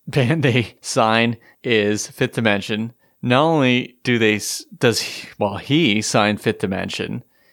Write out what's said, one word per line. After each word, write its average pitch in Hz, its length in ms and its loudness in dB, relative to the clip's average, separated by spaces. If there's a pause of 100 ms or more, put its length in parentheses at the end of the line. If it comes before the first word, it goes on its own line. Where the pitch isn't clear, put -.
<laughs> - 60 -20
band 139 380 0
they 123 360 0
sign 113 580 0 (260)
is 107 420 0
Fifth - 280 -4
Dimension. 110 580 -2 (280)
Not 123 220 2
only 135 640 2
do 123 120 2
they 110 200 4
s-, - 280 -8 (140)
does 117 220 2
he, - 260 -10 (140)
well, 104 160 -2
he 131 460 0
signed 107 380 0
Fifth 110 200 -2
Dimension, 95 640 -6 (280)